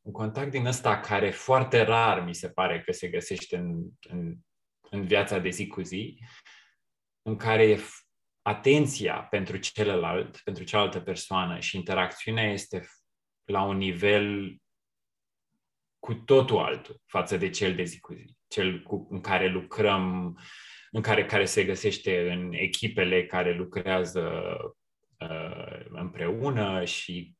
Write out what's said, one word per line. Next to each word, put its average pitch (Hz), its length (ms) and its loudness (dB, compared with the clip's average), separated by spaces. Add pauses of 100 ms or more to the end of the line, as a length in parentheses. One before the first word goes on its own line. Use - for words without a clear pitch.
un 107 100 -14
contact 131 400 -6
din 131 140 -2
ăsta 110 340 2
care 101 320 0
foarte 127 500 4
rar 110 420 4
mi 87 120 -6
se 90 140 -10
pare 87 320 0
că 92 100 -4
se 90 160 -6
găsește 87 500 -6
în, 85 320 -6 (200)
în, 87 260 -6 (540)
în 101 160 -4
viața 101 340 2
de 90 100 -2
zi 92 180 -6
cu - 140 -10
zi, 92 380 -8 (1000)
în 110 140 -4
care 110 280 6
e 107 120 10
f-, - 240 -12 (420)
atenția 127 720 4 (100)
pentru 95 340 -4
celălalt, 92 880 -2
pentru 90 200 -8
cealaltă 98 360 2
persoană 87 600 -2
și - 180 -6
interacțiunea 98 760 -2
este 95 280 -6
f-, - 220 -18 (500)
la 98 120 2
un 98 140 0
nivel 101 800 2 (1400)
cu - 140 -6
totul 120 440 6
altul - 480 -4
față 92 320 -2
de 90 120 0
cel 92 260 0
de 90 80 -2
zi 82 160 -8
cu - 140 -18
zi, - 220 -20 (120)
cel 92 340 -2
cu, - 280 -8
în 95 120 -6
care 92 260 2
lucrăm, 92 880 0 (540)
în - 100 -2
care, 104 240 2
care 101 200 2
se 98 180 2
găsește 92 680 0
în 90 220 -4
echipele 92 720 0
care 90 280 0
lucrează, 90 920 -2 (720)
uh, 82 680 -10
împreună 95 960 -2
și 87 540 -8